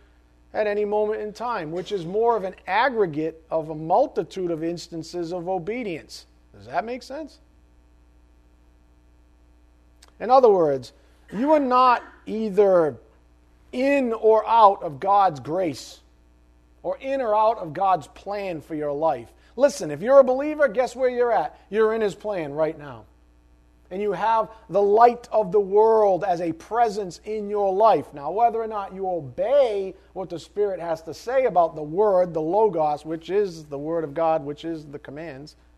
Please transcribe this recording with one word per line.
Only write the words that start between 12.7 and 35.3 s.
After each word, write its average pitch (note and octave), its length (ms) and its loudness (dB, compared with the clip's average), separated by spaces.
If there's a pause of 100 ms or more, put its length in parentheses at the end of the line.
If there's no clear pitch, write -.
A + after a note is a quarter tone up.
in B3+ 420 0
or A3 340 2
out G#3+ 340 6
of D3+ 160 -8
God's F#3+ 420 2
grace D3+ 600 -6 (840)
or F#3 160 -6
in C4+ 220 -4
or G#3+ 160 0
out A3 220 4
of E3 160 -10
God's F3+ 340 0
plan G3 540 -8
for - 120 -12
your D3 180 -4
life. C#3+ 380 -2 (260)
Listen, A3+ 340 0
if D3 100 -8
you're C4 200 8
a C4 40 12
believer, C#4+ 440 0
guess A#3 280 -2
where B3+ 140 0
you're A#3+ 220 0
at? D#3+ 360 -2
You're A3 240 2
in A3+ 80 -2
His G#3 140 -2
plan E3+ 400 -6
right D#3 240 -2
now. C3 260 -18 (840)
And F#3 120 -6
you G#3 100 -2
have G#3+ 380 0 (180)
the F#3 140 2
light A#3 480 4
of G#3 220 0
the G#3 80 4
world G3+ 640 4
as F3+ 160 -2
a E3 120 -4
presence G#3 720 -2
in G#3+ 240 -8
your G3+ 240 0
life. F#3+ 400 4
Now, D3 200 -10
whether A3+ 280 0
or A3+ 60 -6
not G3+ 260 -8
you F#3+ 160 -8
obey F#3+ 840 -2 (180)
what F#3 160 -10
the E3+ 120 -10
Spirit G3 400 -4
has E3 220 -6
to D3+ 120 -12
say C4 300 -2
about E3+ 320 2
the D#3 60 -8
Word, F3+ 520 2
the D#3+ 60 -4
Logos, D#3+ 640 0
which E3 260 -10
is F3+ 360 -2
the C#3+ 120 -10
Word D#3+ 240 -4
of C#3+ 100 -8
God, D#3+ 320 0
which D3 200 -10
is D#3+ 220 -10
the C#3+ 120 -16
commands, D3 560 -16 (240)